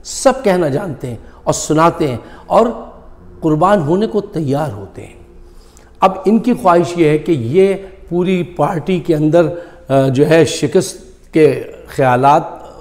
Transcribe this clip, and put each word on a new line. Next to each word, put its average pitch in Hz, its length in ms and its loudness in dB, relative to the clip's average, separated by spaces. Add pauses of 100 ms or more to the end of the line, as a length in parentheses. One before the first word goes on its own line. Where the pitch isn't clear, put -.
सब - 380 -2
कहना 180 260 0
जानते 139 380 -6
हैं 117 180 -12 (220)
और 156 60 -2
सुनाते 160 560 0
हैं 120 120 -6 (300)
और 226 420 0 (500)
कुर्बान 165 380 2
होने 180 260 0
को 214 140 -2
तैयार 151 500 -4
होते 98 320 -14
हैं। - 240 -20 (760)
अब 190 240 0
इनकी 226 280 2
ख्वाहिश 175 440 2
ये 156 120 4
है 151 80 2
कि 156 140 -2
ये 160 420 2 (360)
पूरी 180 320 0
पार्टी 160 580 -2
के 165 140 -2
अंदर, 156 300 4
अ, - 640 -2
जो 131 160 2
है 160 200 6
शिकस्त - 680 -4 (200)
के 151 280 4
ख्यालात, 135 960 0 (220)